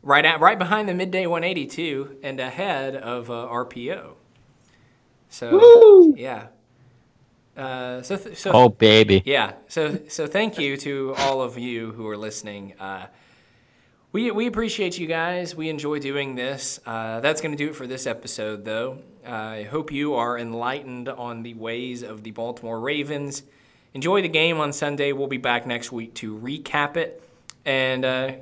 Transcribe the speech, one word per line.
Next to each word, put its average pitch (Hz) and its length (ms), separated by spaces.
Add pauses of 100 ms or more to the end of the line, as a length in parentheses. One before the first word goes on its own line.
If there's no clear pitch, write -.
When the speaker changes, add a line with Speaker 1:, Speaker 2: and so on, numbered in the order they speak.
Speaker 1:
right 143 220
at, 160 160
right 196 180
behind 202 300
the 180 40
Midday 185 340
one 165 180
eighty-two 147 760
and 135 200
ahead 135 560
of, 120 340
uh, 120 160
R 120 160
P 123 300
O. 80 220 (1120)
So - 280
Speaker 2:
Woo! 427 600
Speaker 1:
yeah. 117 300 (1080)
Uh, 127 460
so 190 160
th-, - 200
so 190 140
Speaker 3:
Oh, 123 160
baby. 107 580
Speaker 1:
yeah. 123 280 (160)
So, 151 280 (120)
so 151 180
thank 208 320
you 139 180
to 135 420
all 135 220
of 120 160
you 117 360
who 113 160
are 104 80
listening. 104 600
Uh, 98 300 (1040)
we, 226 160
we 214 160
appreciate 214 540
you 160 80
guys. 170 480
We 160 140
enjoy 147 300
doing 135 360
this. 135 500
Uh, 113 360
that's 156 180
gonna 151 160
do 143 140
it 147 80
for 127 100
this 127 180
episode, 107 600
though. 120 320 (280)
I 110 380
hope 151 260
you 143 260
are 120 220
enlightened 123 720
on 120 360
the 120 100
ways 120 500
of 107 180
the 110 100
Baltimore 113 500
Ravens. 143 640 (500)
Enjoy 175 280
the 175 60
game 160 320
on 143 140
Sunday. 143 400
We'll 135 140
be 135 100
back 120 280
next 120 280
week 113 220
to 107 220
recap 147 600
it. - 260 (420)
And, 131 380
uh, 131 280 (100)